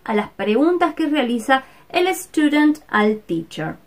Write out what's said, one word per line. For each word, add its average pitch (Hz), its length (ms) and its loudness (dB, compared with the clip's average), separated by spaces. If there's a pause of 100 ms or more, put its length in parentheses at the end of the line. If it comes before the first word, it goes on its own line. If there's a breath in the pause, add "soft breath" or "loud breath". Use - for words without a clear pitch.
a 226 100 -4
las 208 160 -2
preguntas 311 640 0
que 320 140 -2
realiza 262 560 0 (260 loud breath)
el 359 240 0
student 302 680 0 (100)
al 214 320 0
teacher, 165 640 -8